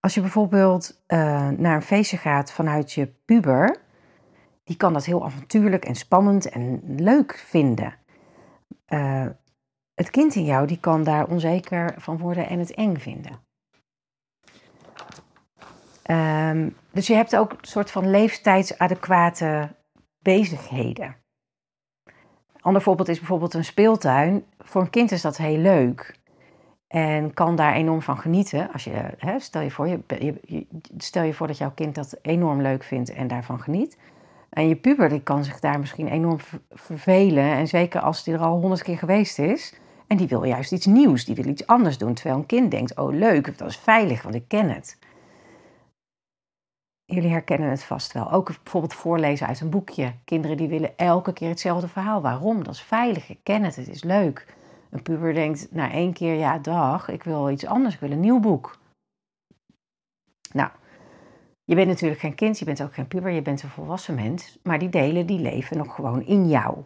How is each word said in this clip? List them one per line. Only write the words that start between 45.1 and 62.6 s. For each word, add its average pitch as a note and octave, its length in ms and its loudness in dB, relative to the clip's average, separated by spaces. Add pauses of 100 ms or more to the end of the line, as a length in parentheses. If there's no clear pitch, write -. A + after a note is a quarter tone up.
Jullie F3 260 0
herkennen D3+ 400 0
het C#3 120 -4
vast - 300 -10
wel. A#2 200 -6
Ook F#3 140 2 (160)
bijvoorbeeld E3 320 -4
voorlezen D#3+ 520 -2
uit B2+ 140 -6
een D#3+ 100 -6
boekje. D#3 420 -4 (120)
Kinderen D#3 320 -2
die D#3+ 120 -4
willen D#3 300 -4
elke F3 340 2
keer E3 160 -6
hetzelfde F3 400 -4
verhaal. G3 320 -4
Waarom? D3+ 440 -2
Dat - 100 -10
is - 80 -18
veilig, A3+ 480 -2
ik - 120 -20
ken G#3 200 0
het, E3+ 140 -2
het B2+ 120 -12
is - 140 -16
leuk. F3 440 0 (460)
Een - 100 -8
puber D#3+ 320 -2
denkt D3+ 360 -2
na D3+ 220 -4
één F3 200 0
keer, E3 220 -2
"Ja, D#3 240 0
dag, C#3+ 500 -2
ik - 140 -10
wil D3 280 -2
iets C#3 160 -6
anders, A#3+ 280 0
ik - 60 -14
wil C#3+ 100 -6
een C#3+ 100 -2
nieuw A3+ 200 4
boek." G3+ 380 0 (1700)
Nou, C#3 180 -2 (920)
je E3 100 2
bent F#3 140 4
natuurlijk D#3+ 320 -2
geen D3 140 -6
kind, G#3+ 240 -2
je G3 60 -8